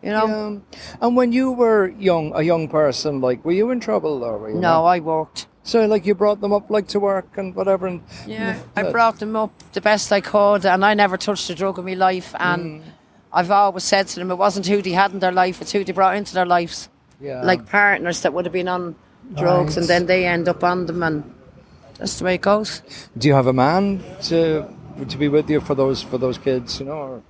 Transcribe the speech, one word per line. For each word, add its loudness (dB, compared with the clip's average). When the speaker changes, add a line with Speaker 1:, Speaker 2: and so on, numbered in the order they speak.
Speaker 1:
you -8
know. 0
Speaker 2:
Yeah. -8
And 2
when 2
you 2
were 4
young, 0
a 0
young 2
person, 0
like, 0
were 0
you 2
in -2
trouble -2
or -6
were -12
you -6
Speaker 1:
No, -2
Speaker 2:
not? 2
Speaker 1:
I 4
worked. -4
Speaker 2:
So, 2
like, 2
you 2
brought 0
them -2
up, 0
like, 0
to 0
work -2
and -8
whatever 0
and -6
Speaker 1:
Yeah, -6
Speaker 2:
and -2
Speaker 1:
I -2
brought 2
them -6
up -2
the -4
best 2
I 4
could, 2
and 4
I 4
never 4
touched -4
a -6
drug -4
in -10
my -6
life, 0
and -2
Speaker 2:
Mm. -20
Speaker 1:
I've 2
always 2
said 2
to -10
them -4
it -4
wasn't 0
who 2
they -4
had 2
in -8
their 0
life, 0
it's -12
who 0
they -6
brought 2
into -6
their 2
lives. 0
Speaker 2:
Yeah. -10
Speaker 1:
Like 0
partners 2
that 0
would -2
have -6
been -2
on -6
drugs, 0
Speaker 2:
Right. -2
Speaker 1:
and 0
then 2
they 2
end 0
up -2
on 0
them, -4
and -2
that's -6
the -6
way 2
it -4
goes. 0
Speaker 2:
Do 0
you 6
have 4
a 2
man 2
to, 0
to -10
be 0
with 2
you 4
for -2
those, 0
for -6
those -2
kids, -2
you -10
know? -8
Or? -12